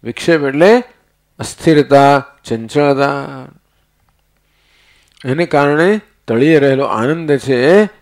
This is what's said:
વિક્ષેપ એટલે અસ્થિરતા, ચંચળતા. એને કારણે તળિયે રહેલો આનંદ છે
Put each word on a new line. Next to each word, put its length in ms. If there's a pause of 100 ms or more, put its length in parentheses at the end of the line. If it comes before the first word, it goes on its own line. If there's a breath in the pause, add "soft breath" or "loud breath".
વિક્ષેપ 380
એટલે 400 (560)
અસ્થિરતા, 840 (200)
ચંચળતા. 1000 (1800)
એને 220
કારણે 540 (280)
તળિયે 300
રહેલો 260
આનંદ 520
છે 520 (140)